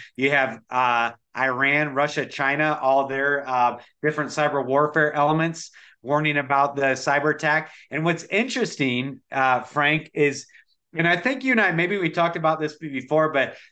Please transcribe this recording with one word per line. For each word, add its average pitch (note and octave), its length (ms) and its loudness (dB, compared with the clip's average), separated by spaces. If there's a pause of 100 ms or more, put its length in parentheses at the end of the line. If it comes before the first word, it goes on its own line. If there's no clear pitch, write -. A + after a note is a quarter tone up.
(160)
You C3+ 140 2
have, C3 280 0 (120)
uh, A#2+ 420 0 (240)
Iran, C3+ 580 0
Russia, D3 300 0
China, D3 560 -2
all C3+ 260 2
their, C#3 400 -2
uh, B2 320 0 (240)
different D3+ 280 -2
cyber D3 340 0
warfare D3 480 2
elements D#3+ 580 0 (320)
warning D3 360 0
about C#3 360 2
the C3+ 200 2
cyber D3 400 2
attack. D#3 360 -2 (200)
And D#3 140 -4
what's E3 200 0
interesting, D#3 960 -2 (100)
uh, C3 340 2
Frank, D3+ 500 0
is, C#3 320 0 (480)
and E3 120 0
I F3 100 4
think B3+ 280 -4
you C4 80 0
and A3+ 80 2
I, F#3+ 100 2
maybe F3+ 280 0
we E3+ 100 -2
talked E3+ 280 0
about D#3+ 220 0
this D3+ 200 -4
before, D3+ 520 0
but C3+ 260 -2 (160)